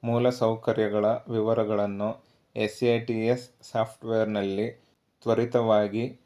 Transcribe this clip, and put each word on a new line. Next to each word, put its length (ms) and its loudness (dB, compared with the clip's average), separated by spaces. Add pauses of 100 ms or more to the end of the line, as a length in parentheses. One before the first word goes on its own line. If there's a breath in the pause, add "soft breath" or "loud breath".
ಮೂಲ 260 2
ಸೌಕರ್ಯಗಳ 760 0
ವಿವರಗಳನ್ನು 1160 -2 (320 soft breath)
ಎಸ್ 280 -2
ಎ 220 2
ಟಿ 220 -2
ಎಸ್ 240 -2 (100)
ಸಾಫ್ಟ್‌ವೇರ್‌ನಲ್ಲಿ 1080 -2 (500 soft breath)
ತ್ವರಿತವಾಗಿ 1040 0